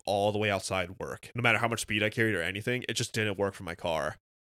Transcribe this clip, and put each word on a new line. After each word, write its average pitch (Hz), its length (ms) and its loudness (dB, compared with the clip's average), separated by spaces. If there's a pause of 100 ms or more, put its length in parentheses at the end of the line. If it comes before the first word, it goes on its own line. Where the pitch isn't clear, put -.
all 101 260 2
the 104 80 0
way 107 120 2
outside 95 480 -2
work. - 360 -10
No 117 60 -4
matter 117 160 6
how 113 120 2
much 113 120 -2
speed 107 220 0
I 107 80 2
carried 110 240 2
or 85 80 0
anything, 101 440 -4
it 117 80 -2
just - 200 -2
didn't 104 240 0
work 98 160 0
for - 80 -12
my 85 120 -6
car. 80 420 -2 (320)